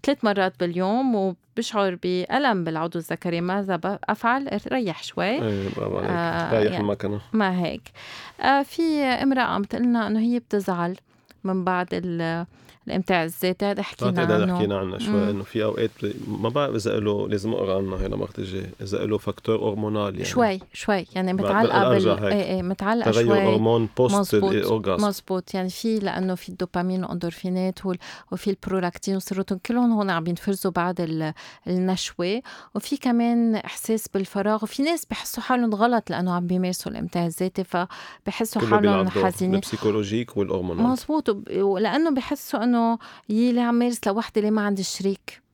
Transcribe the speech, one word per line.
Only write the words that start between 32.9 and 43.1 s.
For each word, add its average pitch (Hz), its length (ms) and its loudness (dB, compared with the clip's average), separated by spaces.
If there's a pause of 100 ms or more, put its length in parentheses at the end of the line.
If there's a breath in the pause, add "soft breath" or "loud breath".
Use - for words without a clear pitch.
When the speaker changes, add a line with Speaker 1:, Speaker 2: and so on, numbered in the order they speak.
Speaker 1:
كمان 233 580 2
إحساس - 600 -4
بالفراغ. 202 500 0
وفي - 180 -4
ناس 320 280 0
بحسوا - 320 -6
حالهم 240 320 2
غلط 226 360 2
لأنه 180 240 0
عم 175 120 -2
بيمارسوا 185 460 -2
الإمتاع 170 340 -2
الذاتي، 185 380 -2
فبحسوا - 960 -4
Speaker 2:
كله - 80 0
Speaker 1:
حالهم 208 100 6
Speaker 2:
بيلعب 190 340 4
دور، 143 100 4
Speaker 1:
حزينين. 95 300 0
Speaker 2:
البسيكولوجيك 107 840 0
والهرمونال. 92 480 0
Speaker 1:
مزبوط. 262 440 0
وب-، 202 220 -4
ولأنه 202 600 2
بحسوا 262 540 -2
إنه 240 140 4 (500 loud breath)